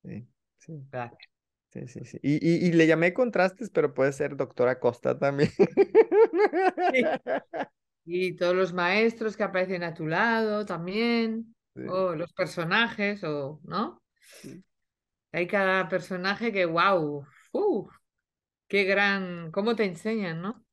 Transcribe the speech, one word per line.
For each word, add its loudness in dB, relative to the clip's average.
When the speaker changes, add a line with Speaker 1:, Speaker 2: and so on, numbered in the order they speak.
Speaker 1:
Sí, -14
sí. -18
Speaker 2:
Gracias. -12
Speaker 1:
Sí, -12
sí, -14
sí. -16
Y, 2
y, 2
y 2
le 8
llamé 4
contrastes, 0
pero 0
puede 2
ser -6
doctora 0
Costa 0
también. 0
Speaker 2:
Sí. 2
Speaker 1:
<laughs> -4
Speaker 2:
Y -2
todos 2
los 2
maestros 0
que -4
aparecen -2
a -6
tu -6
lado 0
también, -2
Speaker 1:
Sí. -12
Speaker 2:
o -2
los -8
personajes, -2
o, -6
¿no? -6
Speaker 1:
Sí. -16
Speaker 2:
Hay -2
cada 0
personaje -4
que, 2
guau, 0
¡uh! 0
Qué 2
gran, 0
cómo 0
te 0
enseñan, -4
¿no? -8